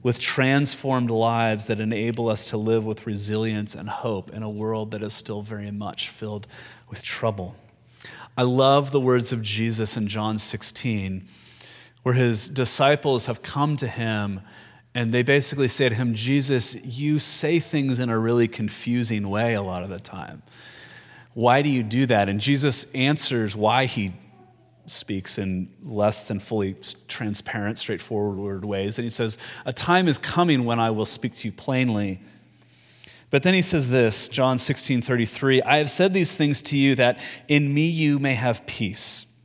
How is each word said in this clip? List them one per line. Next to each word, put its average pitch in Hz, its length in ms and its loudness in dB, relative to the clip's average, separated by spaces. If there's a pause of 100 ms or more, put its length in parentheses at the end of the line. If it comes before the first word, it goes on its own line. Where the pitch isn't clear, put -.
with 123 180 -2
transformed 135 880 0
lives 113 580 0
that 110 120 -2
enable 113 480 -2
us 107 220 -2
to 113 80 -6
live 113 260 0
with 110 240 -8
resilience 107 680 -4
and 95 140 -10
hope 104 440 -6
in 110 120 -10
a 107 60 -8
world 107 420 -6
that 104 100 -8
is 104 120 -4
still 104 280 -4
very 104 300 -10
much 104 380 -8
filled 104 360 -10 (440)
with - 120 -12
trouble. 101 540 -4 (800)
I 127 60 0
love 135 500 4
the 143 80 2
words 123 320 2
of 117 120 -4
Jesus 110 520 0
in 107 120 -2
John 107 320 -4
sixteen, 98 920 -2 (720)
where 123 140 2
his 120 340 2
disciples 135 760 2
have 117 160 -6
come 147 340 -2
to 127 100 -4
him 104 540 -4 (540)
and 117 180 -2
they 123 100 2
basically 139 440 2
say 139 200 2
to 117 80 0
him, 117 200 0
"Jesus, 131 680 0
you 147 360 -2
say 160 400 4
things 135 400 -2
in 123 100 -2
a 113 100 2
really 117 280 4
confusing 113 840 -2
way 113 240 0
a 101 80 -2
lot 92 220 -6
of 98 60 -10
the 90 100 -10
time. - 440 -14 (920)
Why 120 280 4
do 147 80 0
you 127 140 0
do 123 240 0
that?" 104 200 4
And 101 140 -2
Jesus 139 520 2
answers 127 640 0
why 113 300 2
he 101 280 -4 (720)
speaks - 520 -4
in 92 320 -4 (140)
less 107 420 0
than 101 140 -6
fully 101 400 -2
s-, - 160 -8 (120)
transparent, 107 720 -4
straightforward 101 840 -4
ways. 101 320 -2
And 120 60 -4
he 117 60 -6
says, 110 280 -2 (280)
"A 135 80 -6
time 180 340 2
is 143 100 2
coming 156 480 2
when 117 140 0
I 113 120 2
will 107 140 0
speak - 300 -2
to - 120 -6
you 101 40 -6
plainly." 107 680 -2 (1120)
But 139 100 4
then 185 140 4
he 180 80 4
says 139 260 2
this, 120 380 6
John 127 320 2
sixteen - 420 0
thirty-three, 131 600 2
"I 143 140 4
have 147 120 2
said 185 240 4
these 180 220 4
things 147 280 2
to 147 140 0
you 139 180 6
that 123 220 4 (300)
in 147 260 4
me 151 140 2
you 156 320 2
may 135 160 0
have 113 320 -2
peace." - 580 -2 (180)